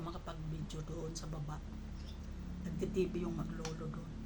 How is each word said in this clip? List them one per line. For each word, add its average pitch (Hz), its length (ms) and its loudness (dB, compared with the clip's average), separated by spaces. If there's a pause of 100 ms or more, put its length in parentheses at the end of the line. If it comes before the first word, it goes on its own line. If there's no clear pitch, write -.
(120)
makapag-video 156 800 -2
doon 160 240 0
sa 156 160 -2
baba. 151 240 0 (1120)
Nagti-T 180 480 4
V 175 80 4
yung 165 160 2
maglolo 160 480 0
doon. - 260 -2 (120)